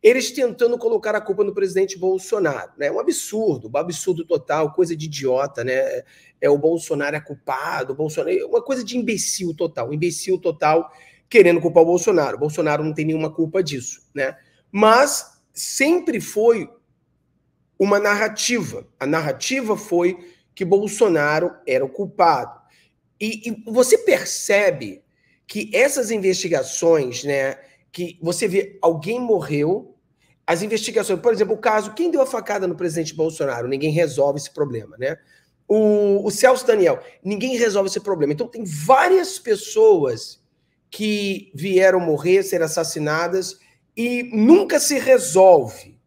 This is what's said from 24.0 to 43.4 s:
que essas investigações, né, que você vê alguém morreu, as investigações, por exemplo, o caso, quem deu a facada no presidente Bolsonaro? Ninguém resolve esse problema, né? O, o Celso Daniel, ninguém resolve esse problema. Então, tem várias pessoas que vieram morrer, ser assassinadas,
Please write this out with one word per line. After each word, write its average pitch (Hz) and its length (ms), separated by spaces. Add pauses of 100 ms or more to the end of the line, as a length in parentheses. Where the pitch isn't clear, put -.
que 214 280
essas 247 360
investigações, 165 1120
né, 139 340 (320)
que - 320
você 175 240
vê 190 360
alguém 170 360
morreu, 175 760 (500)
as 165 160
investigações, 214 560
por 233 140
exemplo, 208 220
o 208 40
caso, 214 360
quem 330 160
deu 311 100
a 262 60
facada 208 400
no 170 100
presidente 160 380
Bolsonaro? 151 520
Ninguém 139 240
resolve 143 480
esse - 140
problema, 117 460
né? 139 180 (520)
O, 208 560
o 208 60
Celso 254 340
Daniel, 185 380 (220)
ninguém 214 320
resolve 202 320
esse 196 120
problema. 160 320
Então, 226 140
tem 233 180
várias 262 760
pessoas 202 1040 (480)
que 208 640
vieram 185 440
morrer, 175 460
ser 175 180
assassinadas, 160 960 (380)